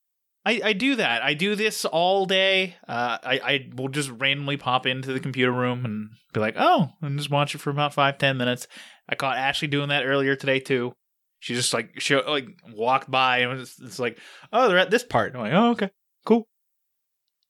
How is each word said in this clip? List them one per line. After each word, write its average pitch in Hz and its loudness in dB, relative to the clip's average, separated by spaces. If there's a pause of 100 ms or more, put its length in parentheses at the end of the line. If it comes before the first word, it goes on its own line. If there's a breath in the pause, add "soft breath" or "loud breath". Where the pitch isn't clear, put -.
(440)
I, 208 0
I 214 4
do 254 0
that. 123 2
I 143 2
do 190 0
this 214 -2
all 185 2
day. 190 2 (100)
Uh, 117 -4
I, 131 -2
I 131 -2
will 131 -6
just 139 -4
randomly 139 -2
pop 127 0
into 131 -2
the 131 -2
computer 127 0
room 123 -2
and 107 -6 (240)
be 110 -2
like, 107 -2
"Oh," 277 4 (140)
and 143 -4
just 143 -6
watch 143 0
it 147 -12
for - -6
about 143 -2
five, 139 2
ten 135 2
minutes. 123 -2 (400 loud breath)
I - -6
caught 135 -4
Ashley 139 -2
doing 143 -2
that 143 -2
earlier 139 0
today, 135 0
too. 123 -2 (440)
She - -10
just, 120 0
like, 117 -6
show, 139 2
like, 143 -2 (260)
walked 123 0
by 131 4
and 123 0
was, 127 -10
it's 123 -12
like, 120 -4 (340 loud breath)
"Oh, 247 4
they're 180 4
at 185 2
this 170 2
part." - 0
I'm 123 -8
like, 110 -2
"Oh, 226 6
okay. 202 -2 (340)
Cool." 220 4 (1040)